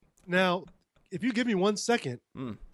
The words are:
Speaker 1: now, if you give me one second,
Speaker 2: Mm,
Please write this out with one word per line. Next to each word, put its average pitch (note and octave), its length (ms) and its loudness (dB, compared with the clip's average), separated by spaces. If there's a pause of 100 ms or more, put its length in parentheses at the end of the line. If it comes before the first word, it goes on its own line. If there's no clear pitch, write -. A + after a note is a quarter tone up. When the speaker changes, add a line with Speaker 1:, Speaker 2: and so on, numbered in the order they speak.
(260)
Speaker 1:
now, F3+ 380 2 (460)
if F#3 140 -6
you B3+ 80 0
give A#3 140 0
me A#3 80 2
one G3 240 2
second, D3+ 420 0 (160)
Speaker 2:
Mm, A#2+ 220 -8 (140)